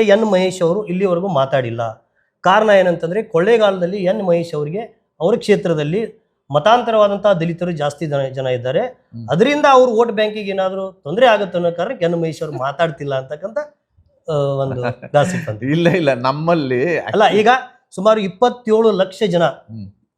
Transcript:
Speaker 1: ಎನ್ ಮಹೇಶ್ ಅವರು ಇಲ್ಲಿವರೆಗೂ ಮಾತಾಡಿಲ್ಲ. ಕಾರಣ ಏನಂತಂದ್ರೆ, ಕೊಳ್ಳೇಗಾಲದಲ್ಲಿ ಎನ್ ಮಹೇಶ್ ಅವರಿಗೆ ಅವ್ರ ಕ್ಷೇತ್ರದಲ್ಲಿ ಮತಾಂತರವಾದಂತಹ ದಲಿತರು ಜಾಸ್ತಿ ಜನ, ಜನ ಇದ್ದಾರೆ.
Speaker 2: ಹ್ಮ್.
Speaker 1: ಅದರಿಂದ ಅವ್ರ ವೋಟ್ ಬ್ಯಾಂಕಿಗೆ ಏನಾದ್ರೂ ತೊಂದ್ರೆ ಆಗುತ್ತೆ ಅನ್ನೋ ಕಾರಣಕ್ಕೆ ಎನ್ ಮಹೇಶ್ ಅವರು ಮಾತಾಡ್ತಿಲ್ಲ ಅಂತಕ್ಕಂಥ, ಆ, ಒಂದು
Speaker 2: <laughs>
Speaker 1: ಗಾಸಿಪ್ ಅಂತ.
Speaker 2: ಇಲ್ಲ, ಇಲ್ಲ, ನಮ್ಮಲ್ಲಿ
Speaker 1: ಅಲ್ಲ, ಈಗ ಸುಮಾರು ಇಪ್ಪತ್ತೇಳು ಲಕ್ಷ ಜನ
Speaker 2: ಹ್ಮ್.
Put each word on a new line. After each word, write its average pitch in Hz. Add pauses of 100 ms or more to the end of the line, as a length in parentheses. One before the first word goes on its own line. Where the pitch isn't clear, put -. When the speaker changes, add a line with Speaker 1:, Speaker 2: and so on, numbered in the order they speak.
Speaker 1:
ಎನ್ 208
ಮಹೇಶ್ 185
ಅವರು 175
ಇಲ್ಲಿವರೆಗೂ 180
ಮಾತಾಡಿಲ್ಲ. 127 (300)
ಕಾರಣ 214
ಏನಂತಂದ್ರೆ, 180
ಕೊಳ್ಳೇಗಾಲದಲ್ಲಿ 196
ಎನ್ 202
ಮಹೇಶ್ 170
ಅವರಿಗೆ 156 (100)
ಅವ್ರ 190
ಕ್ಷೇತ್ರದಲ್ಲಿ 180 (240)
ಮತಾಂತರವಾದಂತಹ 208
ದಲಿತರು 170
ಜಾಸ್ತಿ 147
ಜನ, 139
ಜನ 131
ಇದ್ದಾರೆ. 127
Speaker 2:
ಹ್ಮ್. 117
Speaker 1:
ಅದರಿಂದ 277
ಅವ್ರ 254
ವೋಟ್ 233
ಬ್ಯಾಂಕಿಗೆ 214
ಏನಾದ್ರೂ 190
ತೊಂದ್ರೆ 185
ಆಗುತ್ತೆ 202
ಅನ್ನೋ 170
ಕಾರಣಕ್ಕೆ 175
ಎನ್ 170
ಮಹೇಶ್ 160
ಅವರು 151
ಮಾತಾಡ್ತಿಲ್ಲ 143
ಅಂತಕ್ಕಂಥ, 151 (720)
ಆ, -
ಒಂದು 139
Speaker 2:
<laughs> 120
Speaker 1:
ಗಾಸಿಪ್ -
ಅಂತ. 107
Speaker 2:
ಇಲ್ಲ, 165
ಇಲ್ಲ, 156
ನಮ್ಮಲ್ಲಿ 143
Speaker 1:
ಅಲ್ಲ, 147
ಈಗ 208 (420)
ಸುಮಾರು 220
ಇಪ್ಪತ್ತೇಳು 220
ಲಕ್ಷ 190
ಜನ 170
Speaker 2:
ಹ್ಮ್. 110 (260)